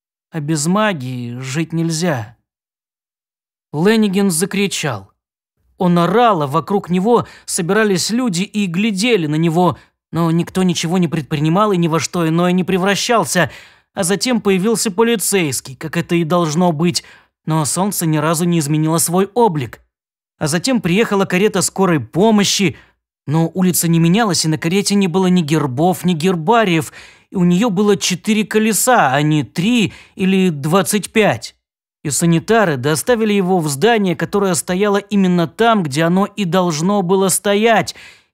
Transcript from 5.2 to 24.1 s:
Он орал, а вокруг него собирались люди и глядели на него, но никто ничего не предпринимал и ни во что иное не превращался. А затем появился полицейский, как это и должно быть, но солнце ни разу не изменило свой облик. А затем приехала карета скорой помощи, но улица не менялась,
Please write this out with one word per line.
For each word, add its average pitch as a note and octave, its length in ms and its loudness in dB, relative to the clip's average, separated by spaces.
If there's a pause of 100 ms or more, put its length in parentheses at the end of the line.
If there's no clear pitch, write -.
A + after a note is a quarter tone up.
Он F3 220 2
орал, F#3 440 2
а C#3 40 -2
вокруг E3 420 -2
него F#3+ 380 0 (180)
собирались F#3+ 640 -2
люди A3 320 -2
и G#3 220 -4
глядели G3 640 0
на D3 80 -2
него, E3 420 2 (340)
но E3 200 0
никто E3+ 320 0
ничего F3 340 -2
не E3+ 120 0
предпринимал E3 640 0
и F#3 40 0
ни E3+ 120 2
во D#3+ 100 0
что E3+ 280 -4
иное F3 260 2
не F#3 100 2
превращался. F#3 880 0 (420)
А G3+ 100 -4
затем G3+ 380 0
появился G3+ 480 0
полицейский, F#3 840 -2
как D#3+ 220 -8
это E3+ 180 -2
и E3+ 80 2
должно E3+ 480 0
быть, D#3+ 320 -2 (420)
но D#3 200 0
солнце F#3 400 -4
ни D#3 120 0
разу D#3+ 280 0
не E3+ 140 0
изменило D#3 400 0
свой F#3 340 0
облик. D#3+ 480 0 (580)
А D#3+ 80 -4
затем F3+ 340 -2
приехала G3 440 0
карета G3 360 0
скорой F3 380 0
помощи, G3 800 0 (480)
но D#3+ 280 0
улица F3+ 360 0
не E3 100 4
менялась, F3 460 2